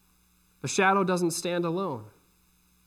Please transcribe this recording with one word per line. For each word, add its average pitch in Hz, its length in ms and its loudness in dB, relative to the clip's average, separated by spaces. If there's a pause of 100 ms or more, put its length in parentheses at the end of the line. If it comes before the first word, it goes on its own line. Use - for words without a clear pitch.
(640)
The 147 40 -6
shadow 196 360 4
doesn't 180 280 2
stand 175 320 -2
alone. 165 420 -4 (800)